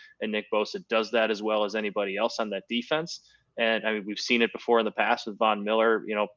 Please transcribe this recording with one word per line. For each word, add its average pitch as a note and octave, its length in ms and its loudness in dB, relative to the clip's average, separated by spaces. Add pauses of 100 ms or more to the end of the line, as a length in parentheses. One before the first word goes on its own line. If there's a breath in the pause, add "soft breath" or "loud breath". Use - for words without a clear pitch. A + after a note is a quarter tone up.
(200 loud breath)
and A2 100 -4
Nick G#2+ 240 -4
Bosa G#2 360 -2
does A2 220 2
that A2+ 200 2
as G#2 100 -2
well G#2+ 220 2
as G2+ 100 -4
anybody G2+ 440 -2
else A2+ 220 0
on G#2+ 100 -2
that G2 180 -6
defense. D3+ 540 -4 (360 soft breath)
And, A2+ 280 0
I A2 80 0
mean, G#2 120 -2
we've G2+ 140 -6
seen A#2+ 220 2
it A2+ 100 2
before A#2 280 2
in A2 40 2
the G#2 80 0
past A2+ 340 0
with G2+ 120 -10
Von G#2+ 260 2
Miller, A2 420 2
you G#2+ 100 -4
know G#2 220 0